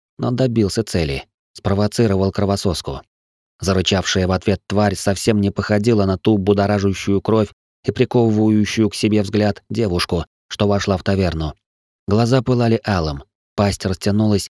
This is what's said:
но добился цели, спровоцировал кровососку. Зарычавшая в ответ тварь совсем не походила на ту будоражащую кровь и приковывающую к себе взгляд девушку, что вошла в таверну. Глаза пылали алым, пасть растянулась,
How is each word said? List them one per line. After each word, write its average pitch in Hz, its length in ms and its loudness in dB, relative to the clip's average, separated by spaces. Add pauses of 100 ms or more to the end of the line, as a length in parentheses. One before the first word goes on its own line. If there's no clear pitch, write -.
(180)
но 120 120 -2
добился 117 520 0
цели, 76 420 -4 (280)
спровоцировал 98 800 0
кровососку. 98 720 -4 (580)
Зарычавшая 92 640 0
в 92 60 0
ответ 92 340 0
тварь 98 300 0
совсем 104 440 0
не 101 100 2
походила 104 540 0
на 95 140 0
ту 110 180 2
будоражащую 98 840 0
кровь 107 300 0 (320)
и - 80 -2
приковывающую 110 960 2
к - 60 -6
себе 107 280 0
взгляд 104 480 -2
девушку, 90 540 -2 (240)
что - 180 -2
вошла 101 300 0
в - 80 -6
таверну. 170 500 -2 (540)
Глаза 117 340 2
пылали 120 420 0
алым, 78 380 -2 (320)
пасть 101 320 -2
растянулась, 104 720 0